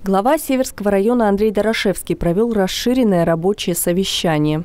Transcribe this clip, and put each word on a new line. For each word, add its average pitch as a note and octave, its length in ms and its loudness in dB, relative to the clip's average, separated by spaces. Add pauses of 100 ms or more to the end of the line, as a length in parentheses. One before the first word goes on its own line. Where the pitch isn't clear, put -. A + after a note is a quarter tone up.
Глава G3 300 2
Северского B3+ 540 -2
района G#3 400 2
Андрей G#3+ 200 2
Дорошевский G3+ 640 -2
провел G3 380 0
расширенное G#3 720 2
рабочее E3+ 500 0
совещание. E3 920 0